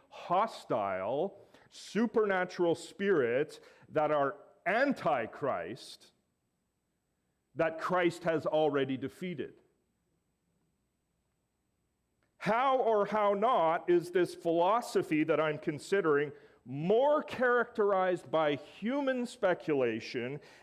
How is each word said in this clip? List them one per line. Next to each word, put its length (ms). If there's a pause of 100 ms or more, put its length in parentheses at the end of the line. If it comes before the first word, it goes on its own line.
hostile, 1300 (380)
supernatural 1040
spirits 840 (340)
that 200
are 240 (300)
anti-Christ, 1500 (1400)
that 240
Christ 420
has 240
already 500
defeated? 580 (2750)
How 400
or 280
how 280
not 540
is 220
this 240
philosophy 880
that 160
I'm 180
considering 720 (340)
more 580
characterized 1080
by 260 (220)
human 480
speculation 1120 (240)